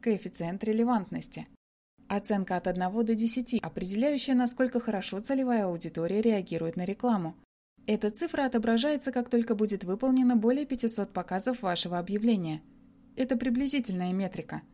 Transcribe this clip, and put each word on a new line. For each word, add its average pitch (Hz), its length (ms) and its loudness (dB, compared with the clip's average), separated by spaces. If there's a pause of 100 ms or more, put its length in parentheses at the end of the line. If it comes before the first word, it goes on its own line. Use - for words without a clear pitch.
Коэффициент 190 640 -4
релевантности. 214 840 -2 (600)
Оценка 196 480 0
от 175 100 -2
одного 185 360 0
до 226 120 2
десяти, 233 440 -2
определяющая, 233 760 -2
насколько 247 460 2
хорошо 196 400 -4
целевая 247 460 0
аудитория 170 560 -2
реагирует 180 540 0
на 180 100 -2
рекламу. 196 500 0 (500)
Эта 214 240 2
цифра 294 360 0
отображается, 240 680 2
как 247 160 -2
только 233 260 2
будет 208 300 0
выполнено 247 500 4
более 240 300 4
пятисот 226 480 -2
показов 196 480 -2
вашего 175 380 -2
объявления. 185 640 0 (540)
Это 254 220 0
приблизительная 240 760 0
метрика. 180 480 -4 (140)